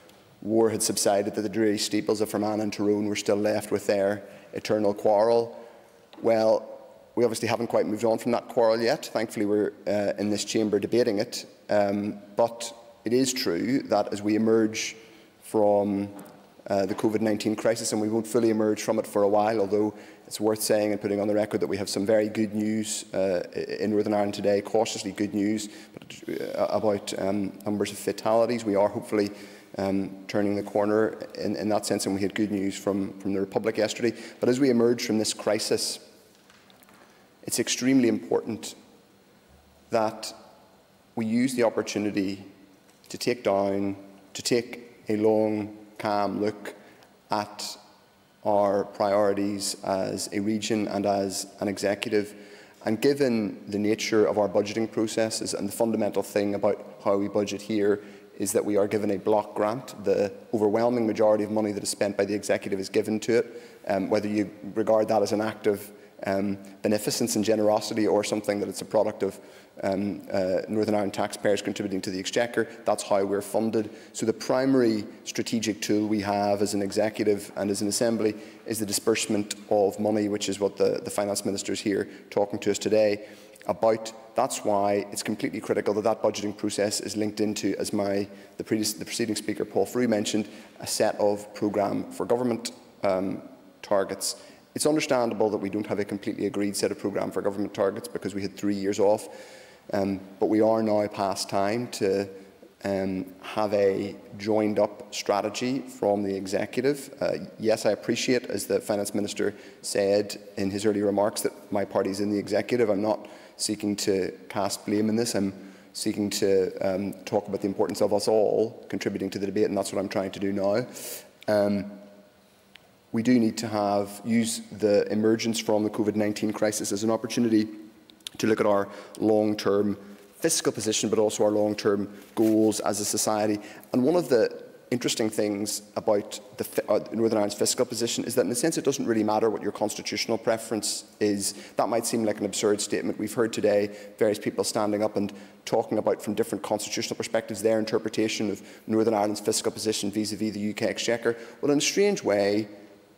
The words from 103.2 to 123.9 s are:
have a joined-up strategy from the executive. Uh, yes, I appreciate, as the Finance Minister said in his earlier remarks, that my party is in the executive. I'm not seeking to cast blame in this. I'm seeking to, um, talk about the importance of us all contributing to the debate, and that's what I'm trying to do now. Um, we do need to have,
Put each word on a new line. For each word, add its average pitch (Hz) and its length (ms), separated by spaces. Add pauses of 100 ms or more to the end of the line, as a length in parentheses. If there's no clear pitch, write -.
have 107 320
a 101 420 (220)
joined-up 107 800
strategy 107 640
from 104 420
the 98 140
executive. 107 760 (100)
Uh, 87 180 (200)
yes, 110 300
I 110 40
appreciate, 120 600
as 101 160
the 98 120
Finance 101 360
Minister 101 400 (260)
said 101 560 (200)
in 98 120
his 101 160
earlier 104 220
remarks, 101 340
that - 300
my 101 120
party 98 280
is 98 80
in 104 100
the 104 80
executive. 104 520
I'm 101 120
not 107 260 (280)
seeking 104 400
to 95 360 (160)
cast - 380
blame 107 240
in 107 60
this. 117 180
I'm 98 200 (400)
seeking 104 360
to, 98 420 (160)
um, 95 260 (120)
talk 104 220
about 98 140
the 104 60
importance 101 340
of 104 120
us 101 140
all 110 640
contributing 98 420
to 104 80
the 98 80
debate, 101 180
and 98 100
that's 98 160
what 101 80
I'm 98 100
trying 98 200
to - 100
do 98 140
now. 101 320 (640)
Um, 104 440 (1200)
we 113 100
do 123 160
need 110 200
to 117 80
have, 101 580